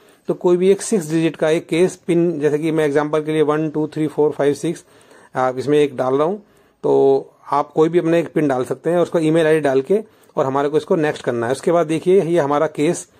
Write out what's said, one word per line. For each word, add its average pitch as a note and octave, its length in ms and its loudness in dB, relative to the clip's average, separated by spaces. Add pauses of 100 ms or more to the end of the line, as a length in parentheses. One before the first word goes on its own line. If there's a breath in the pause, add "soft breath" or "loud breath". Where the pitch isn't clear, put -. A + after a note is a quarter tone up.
(280 soft breath)
तो F3 60 -2
कोई F3+ 240 2
भी F#3 140 2
एक F#3+ 100 2
सिक्स E3+ 280 -4
डिजिट D#3+ 260 0
का D#3+ 140 0
एक E3 180 -2
केस F3 300 0
पिन, E3+ 420 0
जैसे D3 200 0
कि D#3+ 120 -2
मैं D#3 140 0
एग्जांपल D3+ 380 0
के D#3 80 -6
लिए D#3 120 0
वन D3+ 260 0
टू D#3 180 -4
थ्री D3+ 200 -4
फ़ोर D3+ 240 0
फ़ाइव C#3+ 220 0
सिक्स D#3+ 300 -6 (760 soft breath)
इसमें C3+ 200 0
एक C3+ 200 2
डाल C3 180 -2
रहा D3+ 120 0
हूँ, G#3 140 -6 (420 soft breath)
तो C3+ 500 2 (100)
आप C#3+ 280 -4
कोई D#3+ 180 2
भी E3+ 100 2
अपना E3 180 0
एक E3 160 -2
पिन D3+ 140 0
डाल B2+ 180 0
सकते C3+ 240 -6
हैं F3 80 0
और E3+ 60 2
उसका E3+ 180 -2
ईमेल D#3 260 2
आईडी D#3 140 4
डाल C3+ 200 2
के F#3+ 200 0 (340 soft breath)
और D3+ 100 0
हमारे C#3 240 -2
को D3+ 80 0
इसको E3 200 0
नेक्स्ट D3+ 260 -2
करना A#2+ 220 -2
है। A#2+ 60 -2
उसके E3 200 -2
बाद E3+ 160 2
देखिए, F3 340 2
ये E3 180 0
हमारा D3 300 0
केस D3+ 380 -4 (120 soft breath)